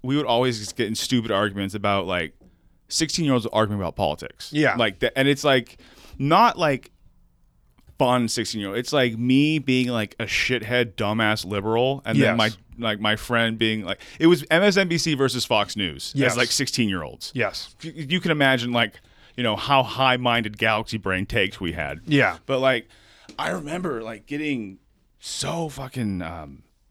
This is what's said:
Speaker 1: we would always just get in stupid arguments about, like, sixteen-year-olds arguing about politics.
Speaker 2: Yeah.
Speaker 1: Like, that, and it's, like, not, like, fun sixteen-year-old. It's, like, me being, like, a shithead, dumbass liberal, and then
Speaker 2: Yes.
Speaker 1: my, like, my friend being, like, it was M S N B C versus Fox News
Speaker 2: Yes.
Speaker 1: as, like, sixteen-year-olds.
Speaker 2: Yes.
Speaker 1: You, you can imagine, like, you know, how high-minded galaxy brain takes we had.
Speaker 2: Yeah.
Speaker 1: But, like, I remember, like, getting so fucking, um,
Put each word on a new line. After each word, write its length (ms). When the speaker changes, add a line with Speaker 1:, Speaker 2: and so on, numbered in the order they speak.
Speaker 1:
we 160
would 80
always 340
just 160
get 120
in 80
stupid 340
arguments 460
about, 320
like, 260
sixteen-year-olds 600
arguing 320
about 160
politics. 560
Speaker 2:
Yeah. 240
Speaker 1:
Like, 260
that, 140
and 120
it's, 160
like, 340
not, 400
like, 320
fun 280
sixteen-year-old. 500
It's, 160
like, 240
me 420
being, 300
like, 300
a 60
shithead, 680
dumbass 520
liberal, 600
and 140
then 180
Speaker 2:
Yes. 0
Speaker 1:
my, 140
like, 100
my 160
friend 420
being, 280
like, 140
it 80
was 220
M 140
S 140
N 100
B 100
C 160
versus 320
Fox 300
News 400
Speaker 2:
Yes. 160
Speaker 1:
as, 60
like, 140
sixteen-year-olds. 840
Speaker 2:
Yes. 460
Speaker 1:
You, 140
you 240
can 120
imagine, 400
like, 280
you 60
know, 120
how 280
high-minded 720
galaxy 400
brain 280
takes 340
we 140
had. 320
Speaker 2:
Yeah. 400
Speaker 1:
But, 140
like, 280
I 120
remember, 540
like, 220
getting 540
so 500
fucking, 520
um, 420